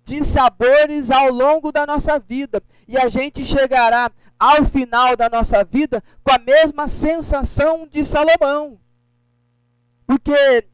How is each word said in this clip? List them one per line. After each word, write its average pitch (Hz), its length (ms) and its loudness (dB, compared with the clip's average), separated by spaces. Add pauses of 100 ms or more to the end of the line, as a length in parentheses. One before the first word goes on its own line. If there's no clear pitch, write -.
dissabores 277 1040 0
ao 269 200 2
longo 285 420 0
da 294 140 -2
nossa 294 340 -2
vida. 247 420 -8 (260)
E 233 100 -4
a 254 120 0
gente 262 360 -6
chegará 247 680 0 (280)
ao 285 240 4
final 247 540 0
da 233 120 0
nossa 226 340 0
vida 254 380 -4 (220)
com 269 80 2
a 247 80 4
mesma 294 480 2
sensação 311 1000 -2
de 294 200 -6
Salomão. 294 760 0 (1300)
Porque 269 680 2